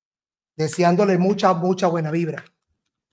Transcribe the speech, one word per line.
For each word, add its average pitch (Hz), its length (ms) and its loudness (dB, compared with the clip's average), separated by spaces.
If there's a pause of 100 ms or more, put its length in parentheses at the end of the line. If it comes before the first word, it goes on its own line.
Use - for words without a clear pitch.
(540)
deseándole 175 640 2
mucha, 190 380 2
mucha 185 320 -2
buena 165 240 -2
vibra, 160 340 -6 (680)